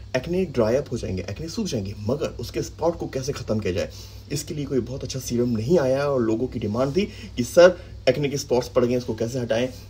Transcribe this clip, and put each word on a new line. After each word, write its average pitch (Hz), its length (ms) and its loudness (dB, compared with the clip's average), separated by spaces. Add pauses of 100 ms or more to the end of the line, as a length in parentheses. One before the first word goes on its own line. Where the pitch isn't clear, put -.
(180)
एक्ने 180 280 -2
dry 120 300 2
up 147 160 0
हो 120 60 -4
जाएंगे, 92 320 -4
एक्ने 147 200 -8
सूख 208 180 -4
जाएंगे, 107 320 -4
मगर 113 280 -2
उसके 117 340 -8
spot 165 380 -2
को 175 80 -6
कैसे 135 240 -4
ख़त्म 110 280 -2
किया 95 140 -2
जाए, 80 180 -4 (400)
इसके 151 220 -6
लिए 143 120 -6
कोई 131 140 0
बहुत 127 240 -6
अच्छा 131 160 -8
serum 123 300 0
नहीं 120 300 4
आया 131 180 2
है। 143 120 0
और 131 120 2
लोगों 113 260 2
की 123 120 -6
demand 120 360 0
थी 196 100 2
कि - 380 -8
"सर, 180 360 10 (300)
एक्ने 143 200 4
के 139 80 -4
spots 127 300 0
पड़ 123 180 4
गए, 123 120 2
इसको 120 180 -4
कैसे 117 240 -4
हटाएं, 117 300 0 (200)